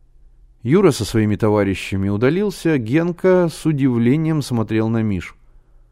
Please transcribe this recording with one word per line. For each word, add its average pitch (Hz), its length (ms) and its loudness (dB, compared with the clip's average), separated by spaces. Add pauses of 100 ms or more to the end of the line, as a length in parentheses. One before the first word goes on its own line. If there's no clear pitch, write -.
(640)
Юра 160 300 4
со 113 120 -2
своими 107 300 0
товарищами 101 760 0
удалился, 160 680 0
Генка 170 720 0
с - 140 -8
удивлением 143 720 2
смотрел 110 480 -2
на 113 140 0
Мишу. 98 320 -4 (580)